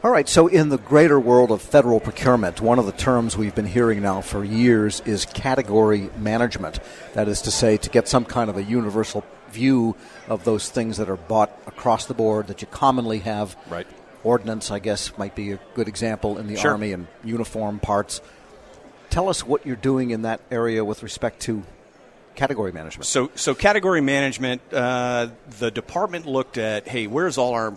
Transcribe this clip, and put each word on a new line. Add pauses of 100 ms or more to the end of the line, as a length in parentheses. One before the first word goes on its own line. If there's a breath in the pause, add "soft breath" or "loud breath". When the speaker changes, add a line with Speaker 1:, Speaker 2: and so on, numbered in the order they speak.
Speaker 1:
All
right,
so
in
the
greater
world
of
federal
procurement,
one
of
the
terms
we've
been
hearing
now
for
years
is
category
management. (360 loud breath)
That
is
to
say,
to
get
some
kind
of
a
universal (240)
view (320 loud breath)
of
those
things
that
are
bought (160)
across
the
board
that
you
commonly
have. (100)
Speaker 2:
Right. (360)
Speaker 1:
Ordnance,
I
guess,
might
be
a (140)
good
example
in
the
Speaker 2:
Sure.
Speaker 1:
Army,
and (160)
uniform
parts. (880 loud breath)
Tell
us
what
you're
doing
in
that (100)
area
with
respect
to (720)
category
management.
Speaker 2:
So,
so
category
management, (100)
uh, (280)
the
department
looked
at,
hey,
where's
all
our